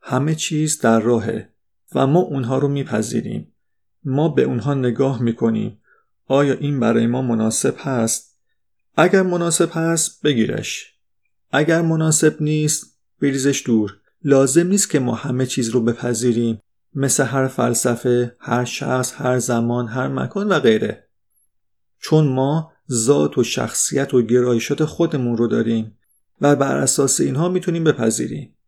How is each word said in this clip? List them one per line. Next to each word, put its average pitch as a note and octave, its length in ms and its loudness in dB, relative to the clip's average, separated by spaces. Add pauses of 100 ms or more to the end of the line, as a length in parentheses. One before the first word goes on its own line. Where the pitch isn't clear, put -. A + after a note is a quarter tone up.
همه C#3+ 320 -2
چیز D#3 460 -4
در A2+ 200 4
راهه A2+ 480 -2 (460)
و C3+ 120 2
ما D3+ 140 4
اونها C3+ 380 -2
رو C#3 100 0
میپذیریم. A2 840 -4 (520)
ما C#3+ 240 0
به C#3 140 2
اونها C3 320 -2
نگاه B2+ 480 0
می‌کنیم. A2+ 560 -2 (520)
آیا C#3 240 2
این C#3+ 260 -4
برای A#2 260 2
ما B2 160 -2
مناسب A#2 560 0
هست؟ A#2+ 600 -4 (580)
اگر F#3+ 260 4
مناسب E3+ 500 0
هست، E3 500 -2
بگیرش. - 720 -2 (580)
اگر D#3+ 300 2
مناسب D#3+ 580 2
نیست، D3+ 580 -2 (220)
بریزش C3+ 460 0
دور. A2 300 2 (280)
لازم C#3 420 4
نیست G3 240 0
که D3+ 80 2
ما B2 160 0
همه B2+ 320 -2
چیز A#2+ 220 -2
رو A#2+ 120 0
بپذیریم، A#2 840 0 (320)
مثل C3+ 300 0
هر C3 220 0
فلسفه، A#2+ 920 0
هر A#2+ 260 -2
شخص، B2+ 520 -4
هر B2+ 220 0
زمان، A#2+ 500 -2
هر B2+ 200 -4
مکان C3+ 400 -4
و F3+ 100 2
غیره. A2 500 0 (920)
چون D#3 300 2
ما C#3 440 -2 (200)
ذات C#3 460 2
و B2 60 4
شخصیت B2+ 680 -4
و B2 80 6
گرایشات B2 640 0
خودمون D3+ 520 -2
رو A#2 100 0
داریم A2+ 520 -2 (420)
و C#3+ 160 4
بر C3+ 200 0
اساس C#3 440 0
اینها C#3 280 0
می‌تونیم F3 360 -2
بپذیریم. C3 680 -2 (140)